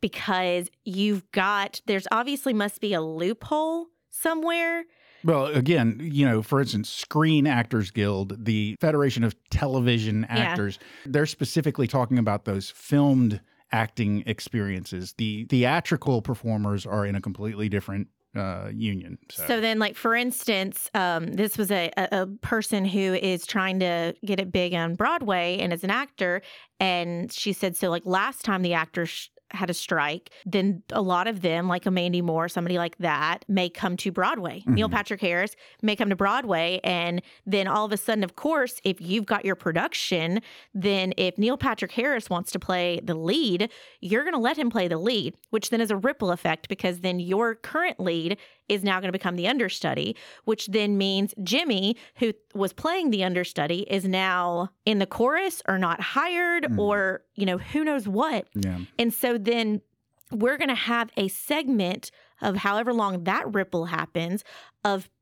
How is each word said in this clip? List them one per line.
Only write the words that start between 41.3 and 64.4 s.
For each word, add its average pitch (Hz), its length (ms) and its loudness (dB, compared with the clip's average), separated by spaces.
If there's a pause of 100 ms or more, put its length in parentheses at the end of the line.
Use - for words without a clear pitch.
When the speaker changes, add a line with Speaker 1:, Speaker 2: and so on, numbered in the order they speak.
Speaker 1:
Neil 226 180 2
Patrick 226 360 -2
Harris 247 360 -2
wants 180 240 -4
to 190 60 -4
play 175 460 0
the 175 100 -2
lead, 196 560 0 (300)
you're 220 240 0
gonna 320 160 0
let 262 180 2
him 277 100 0
play 208 200 0
the 165 100 -2
lead, 196 380 -2 (140)
which 220 200 -2
then 226 100 2
is 220 120 0
a 202 40 0
ripple 202 360 0
effect 170 360 -2
because 180 340 -4
then 180 180 0
your 202 340 0
current 311 460 -4
lead 170 380 0 (300)
is 196 140 0
now 190 160 2
gonna 185 140 -2
become 180 240 -2
the 175 100 -2
understudy, 202 720 -2 (280)
which 220 220 -2
then 208 320 2
means 196 340 2 (120)
Jimmy, 220 520 0 (200)
who 226 160 0 (200)
was 196 200 -2
playing 330 380 0
the 202 120 2
understudy, 175 680 0
is 190 180 0
now 180 640 0 (140)
in 208 140 2
the 196 80 2
chorus 311 600 0
or 190 100 2
not 170 220 0
hired 349 640 0
Speaker 2:
Mm. 226 160 0
Speaker 1:
or, 202 420 0 (140)
you 202 100 0
know, 180 120 0
who 302 260 -2
knows 277 240 0
what. 233 480 0
Speaker 2:
Yeah. 95 220 0 (200)
Speaker 1:
And 233 160 2
so 240 240 0
then 214 440 0 (500)
we're 240 240 2
gonna 277 180 0
have 233 420 0
a 196 120 0
segment 240 840 0 (320)
of 196 140 0
however 214 360 0
long 196 300 0
that 202 320 -2
ripple 190 300 0
happens 170 580 -4 (420)